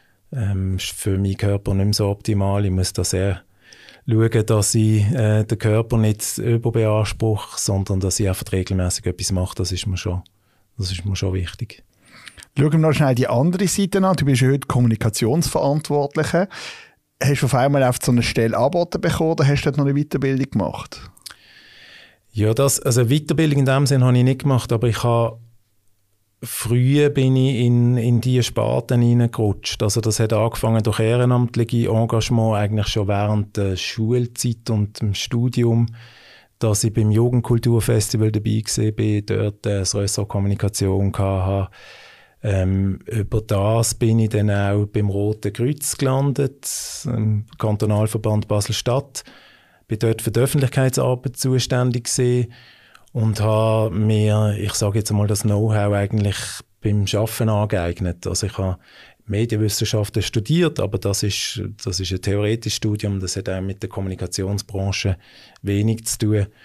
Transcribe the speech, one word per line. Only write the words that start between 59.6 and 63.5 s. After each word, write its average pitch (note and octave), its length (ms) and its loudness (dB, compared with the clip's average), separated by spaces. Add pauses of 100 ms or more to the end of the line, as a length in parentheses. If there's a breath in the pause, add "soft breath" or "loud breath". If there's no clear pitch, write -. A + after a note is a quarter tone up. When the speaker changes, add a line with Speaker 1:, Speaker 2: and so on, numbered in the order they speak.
Speaker 1:
studiert, D3+ 580 0
aber F#2+ 180 -4
das G2+ 240 -2
ist, - 400 -4 (200)
das G2 160 -4
ist F#2 140 -4
ein F#2 80 -4
theoretisches G#2 560 -2
Studium, G#2 440 -2
das F#2 160 -6
hat G2 120 -6
auch F#2+ 140 -4